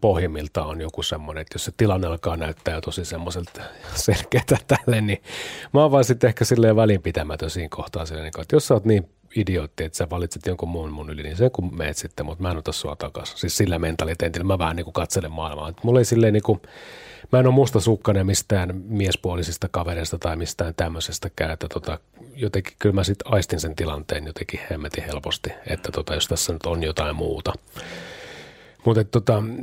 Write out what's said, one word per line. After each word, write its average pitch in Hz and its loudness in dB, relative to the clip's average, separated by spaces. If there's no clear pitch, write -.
pohjimmilta 82 2
on 80 -8
joku 82 -8
semmonen, 78 -8
että - -12
jos - -8
se - -8
tilanne 95 2
alkaa 82 -4
näyttää 80 -4
jo 80 -6
tosi 85 -8
semmoiselta 85 -8
<laughs> - -12
selkeätä - 2
tälle, 117 2
niin 104 -2
mä 143 8
oon 151 6
vaan 135 8
sitten 123 4
ehkä 117 2
silleen 113 6
välinpitämätön 85 2
siinä 80 -6
kohtaa - -8
silleen, 80 -10
niin 78 -10
kuin, - -10
että 147 0
jos 147 4
sä 139 6
oot 104 4
niin 104 4
idiootti, 92 -2
että - -8
sä 85 -2
valitset 87 -6
jonkun 87 -4
muun 80 -6
mun 76 -10
yli, 76 -10
niin 78 -8
sen 127 4
kun 85 -4
meet 76 -4
sitten, - -8
mut 80 -8
mä 90 -2
en 82 -4
ota 80 -8
sua 73 -6
takas. - -10
Siis - -4
sillä 90 2
mentaliteetillä 82 -2
mä 98 2
vähän 82 0
niinku 85 -8
katselen 85 -2
maailmaa. 78 -8
Et - -12
mulla 120 6
ei 117 6
silleen 113 4
niinku, 104 4
mä 127 6
en 127 8
oo 127 6
mustasukkainen 110 4
mistään 95 0
miespuolisista 92 -2
kavereista 85 -4
tai 82 -2
mistään 82 -4
tämmöisestäkään, 82 -4
että - -8
tota, - -8
jotenkin 98 -4
kyllä 101 4
mä 95 2
sit 98 0
aistin 95 0
sen 80 -6
tilanteen 78 -4
jotenkin - -10
hemmetin 78 -6
helposti, - -6
että - -6
tota, - -4
jos 76 0
tässä 85 0
nyt 80 -6
on 85 -2
jotain 78 -2
muuta. - -4
Mut 113 6
et 104 2
tota, 113 4